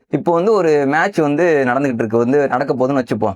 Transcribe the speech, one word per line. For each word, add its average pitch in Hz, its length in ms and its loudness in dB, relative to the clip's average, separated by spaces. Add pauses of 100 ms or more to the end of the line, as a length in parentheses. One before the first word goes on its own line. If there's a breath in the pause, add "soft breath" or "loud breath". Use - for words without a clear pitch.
இப்போ 151 260 -2
வந்து 180 180 2
ஒரு 156 340 2
மேட்ச் 165 320 0
வந்து 151 500 2
நடந்துகிட்டு 131 260 0
இருக்கு, 113 240 -2
வந்து 131 300 2
நடக்க 135 260 -2
போகுதுன்னு 127 300 -2
வச்சுப்போம். 107 320 -4